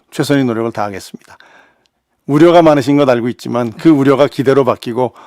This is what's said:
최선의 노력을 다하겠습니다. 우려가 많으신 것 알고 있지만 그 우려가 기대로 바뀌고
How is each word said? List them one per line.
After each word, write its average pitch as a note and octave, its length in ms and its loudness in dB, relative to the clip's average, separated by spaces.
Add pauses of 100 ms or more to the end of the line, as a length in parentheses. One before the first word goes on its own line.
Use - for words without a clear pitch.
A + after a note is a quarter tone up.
(120)
최선의 C#3 340 -2
노력을 A2+ 260 -4
다하겠습니다. - 680 -12 (880)
우려가 E3 340 4
많으신 C#3+ 360 2
것 C#3+ 120 2
알고 A#2+ 200 0
있지만 A#2+ 420 -8
그 D#3+ 180 0
우려가 C#3 380 2
기대로 C3+ 360 0
바뀌고 A#2+ 500 -4 (140)